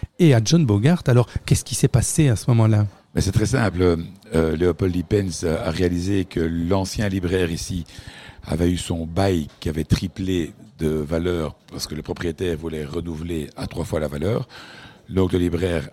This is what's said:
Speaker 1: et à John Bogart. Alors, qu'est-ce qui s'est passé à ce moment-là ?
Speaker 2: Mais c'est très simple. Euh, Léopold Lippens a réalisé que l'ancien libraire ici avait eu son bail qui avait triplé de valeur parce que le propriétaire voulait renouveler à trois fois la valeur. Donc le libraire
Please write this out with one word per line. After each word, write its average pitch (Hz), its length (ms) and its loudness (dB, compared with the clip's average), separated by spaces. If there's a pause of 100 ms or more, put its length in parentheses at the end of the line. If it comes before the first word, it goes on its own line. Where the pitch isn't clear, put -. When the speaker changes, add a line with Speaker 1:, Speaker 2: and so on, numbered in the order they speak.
(200)
Speaker 1:
et 156 160 8
à 113 100 4
John 165 180 4
Bogart. 117 440 4
Alors, 123 200 6 (200)
qu'est-ce - 180 2
qui - 80 -8
s'est - 140 2
passé 143 420 4
à 113 60 4
ce - 160 -2
moment-là ? 110 340 6 (300)
Speaker 2:
Mais - 60 2
c'est 98 100 2
très 107 140 2
simple. 92 520 2 (380)
Euh, 80 220 2
Léopold 87 360 0
Lippens 90 520 -2
a 80 260 -2
réalisé 90 540 0
que - 160 -6
l'ancien 85 680 -2
libraire 92 420 0
ici 87 360 -6 (600)
avait 85 240 0
eu 90 60 2
son 82 300 -6
bail 85 420 -2 (140)
qui - 80 -4
avait 78 160 -4
triplé 92 680 -2 (280)
de 78 100 -2
valeur 80 680 -2 (160)
parce - 160 -10
que 76 80 -10
le 78 60 -8
propriétaire 85 560 -6
voulait 78 260 -8
renouveler 82 720 -6
à 87 120 -10
trois - 180 -6
fois 78 160 -4
la 76 80 -2
valeur. 78 400 -4 (600)
Donc 92 220 0
le 92 80 0
libraire 85 540 -2